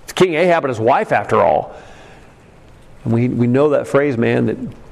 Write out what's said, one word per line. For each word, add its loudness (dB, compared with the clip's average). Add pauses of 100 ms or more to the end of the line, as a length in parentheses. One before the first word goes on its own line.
it's -18
King 2
Ahab 2
and -2
his -6
wife, 2
after 0
all. 0 (1300)
And -4
we, 0
we -2
know 2
that -2
phrase, 0
man, 0
that -4 (360)